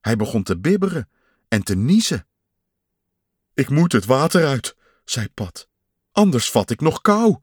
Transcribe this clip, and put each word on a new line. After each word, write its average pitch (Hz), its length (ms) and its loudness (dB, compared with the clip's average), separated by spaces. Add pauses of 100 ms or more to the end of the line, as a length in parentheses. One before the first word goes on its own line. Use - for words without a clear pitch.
Hij 113 160 -2
begon 104 260 -2
te 90 160 -4
bibberen 175 520 -2 (380)
en - 140 -2
te 98 120 -4
niezen. 139 540 0 (1300)
"Ik 135 140 -2
moet 165 240 2
het 101 120 2
water 151 420 2
uit," 135 300 -4 (280)
zei 107 240 -6
Pat, - 400 -12 (440)
"anders 185 380 2
vat 202 200 0
ik 113 100 -4
nog 156 200 0
kou." 214 420 2